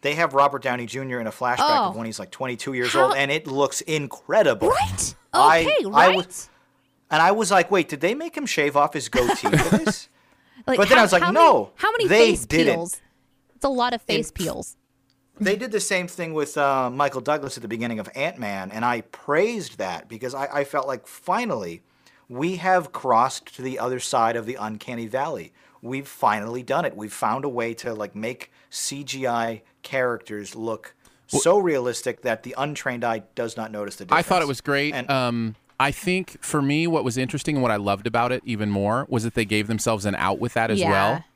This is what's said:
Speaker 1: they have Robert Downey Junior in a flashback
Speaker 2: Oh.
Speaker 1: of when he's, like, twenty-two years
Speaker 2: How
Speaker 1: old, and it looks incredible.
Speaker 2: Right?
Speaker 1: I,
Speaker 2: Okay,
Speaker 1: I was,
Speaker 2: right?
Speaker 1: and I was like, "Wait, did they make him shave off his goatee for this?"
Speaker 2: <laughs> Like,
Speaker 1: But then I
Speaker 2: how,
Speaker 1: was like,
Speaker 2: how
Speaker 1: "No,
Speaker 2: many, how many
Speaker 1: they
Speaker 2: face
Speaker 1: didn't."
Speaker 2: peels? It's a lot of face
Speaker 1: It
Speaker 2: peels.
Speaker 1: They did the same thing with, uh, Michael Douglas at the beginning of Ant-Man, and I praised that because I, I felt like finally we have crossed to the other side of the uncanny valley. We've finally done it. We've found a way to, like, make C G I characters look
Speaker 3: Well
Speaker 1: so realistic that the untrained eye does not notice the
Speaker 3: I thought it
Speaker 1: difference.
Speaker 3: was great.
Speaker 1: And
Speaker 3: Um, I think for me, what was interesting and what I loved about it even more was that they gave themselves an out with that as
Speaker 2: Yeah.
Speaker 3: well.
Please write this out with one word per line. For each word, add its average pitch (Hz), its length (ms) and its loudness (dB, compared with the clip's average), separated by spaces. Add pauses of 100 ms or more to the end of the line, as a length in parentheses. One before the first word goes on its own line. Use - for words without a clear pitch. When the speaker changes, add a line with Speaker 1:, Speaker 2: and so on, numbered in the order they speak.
Speaker 1:
they 143 120 0
have 156 200 0
Robert 139 280 4
Downey 123 240 -4
Junior 127 340 -8
in 113 60 -6
a 104 60 -6
flashback 123 260 -2 (220)
Speaker 2:
Oh. 202 100 0
Speaker 1:
of 110 60 -10
when 113 100 -8
he's, 110 120 -10
like, 95 120 -12
twenty-two 127 440 -8
years 123 180 -2
Speaker 2:
How 131 140 6
Speaker 1:
old, 131 100 2
and 139 140 2
it 147 160 -2
looks 139 360 0
incredible. 156 880 2
Speaker 2:
Right? 762 440 -2 (180)
Speaker 1:
I, 311 300 6
Speaker 2:
Okay, 233 300 0
Speaker 1:
I 185 180 8
was, 185 160 0
Speaker 2:
right? - 220 -16 (600)
Speaker 1:
and 156 120 4
I 180 100 6
was 208 180 0
like, 185 200 4
"Wait, 175 180 2
did 147 120 -6
they 185 140 2
make 320 220 -8
him 294 100 -4
shave 143 300 0
off 143 180 4
his 143 140 -6
goatee - 480 0
for - 220 4
this?" - 340 -2
Speaker 2:
<laughs> - 60 -20 (480)
Like, 254 120 0
Speaker 1:
But 202 100 6
then 254 100 8
I 233 40 10
Speaker 2:
how, - 20 10
Speaker 1:
was 180 80 2
like, 175 100 6
Speaker 2:
how 349 80 2
Speaker 1:
"No, 311 240 8
Speaker 2:
many, 110 220 2
how 427 160 0
many 453 160 0
Speaker 1:
they 202 100 6 (140)
Speaker 2:
face - 140 -2
Speaker 1:
didn't." - 280 4
Speaker 2:
peels? 170 260 -8 (540)
It's - 100 -16
a 277 40 2
lot 247 260 0
of 226 80 -8
face 226 280 -2
Speaker 1:
It - 40 -20
Speaker 2:
peels. - 420 -8 (600)
Speaker 1:
They 202 160 2
did 220 160 -6
the 208 100 0
same 180 280 -2
thing 165 260 -8
with, 147 220 -2
uh, 139 340 2
Michael 135 300 0
Douglas 143 380 -4
at 117 40 -14
the 113 60 -10
beginning 113 320 -4
of 95 160 -10
Ant-Man, 104 560 -6
and 110 120 -6
I 120 180 0
praised 180 760 -4
that 90 300 -6
because 120 260 -10
I, 139 120 -6 (140)
I 139 40 0
felt 139 240 -4
like 127 180 -8
finally 147 760 -6 (460)
we 156 280 -4
have 180 360 2
crossed 127 640 0
to 131 60 -12
the 131 160 -6
other 123 220 -2
side 117 340 2
of 113 120 -6
the 123 100 -8
uncanny 110 500 -8
valley. 123 460 -6 (300)
We've 135 260 -8
finally 113 560 -2
done 139 200 -2
it. 139 120 -6
We've 107 160 -12
found 127 320 -2
a 147 60 -2
way 117 240 -4
to, 117 200 -8
like, 104 220 -10
make 113 340 -10 (200)
C - 340 -8
G 131 220 -6
I 117 360 -2 (200)
characters 113 760 -6
look 113 380 -8 (380)
Speaker 3:
Well 143 100 2
Speaker 1:
so 180 160 4
realistic 127 640 -2
that 113 200 -2
the 123 160 -14
untrained 135 460 -4
eye 113 180 -2 (140)
does 117 200 -6
not 110 140 -8
notice 104 260 -8
the 98 140 -16
Speaker 3:
I 160 120 2
thought 185 140 0
it 180 40 2
Speaker 1:
difference. 151 80 0
Speaker 3:
was 135 140 -6
great. 143 320 -2
Speaker 1:
And 123 160 -8
Speaker 3:
Um, 120 440 -2 (240)
I 139 120 2
think - 520 -4
for 151 200 -2
me, 147 240 0
what 160 180 0
was 120 140 -2
interesting 139 380 -4
and 131 60 0
what 123 80 2
I 107 60 2
loved 101 300 -2
about 120 260 0
it 127 140 -4
even 104 240 -2
more 104 400 0
was 117 140 -2
that 117 100 -4
they 113 100 0
gave 104 220 0
themselves 110 400 -2
an 98 80 0
out 95 240 -2
with - 160 -4
that 113 160 0
as 202 100 2
Speaker 2:
Yeah. 165 100 2
Speaker 3:
well. 123 340 0 (120)